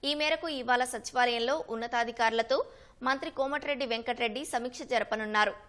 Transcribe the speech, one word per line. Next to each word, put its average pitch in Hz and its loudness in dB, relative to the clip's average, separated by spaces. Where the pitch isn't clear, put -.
ఈ 285 2
మేరకు 311 0
ఇవాళ 247 2
సచివాలయంలో 240 0
ఉన్నతాధికారులతో 226 2
మంత్రి 277 0
కోమటిరెడ్డి 285 0
వెంకటరెడ్డి 233 -2
సమీక్ష 247 -4
జరపనున్నారు. 214 2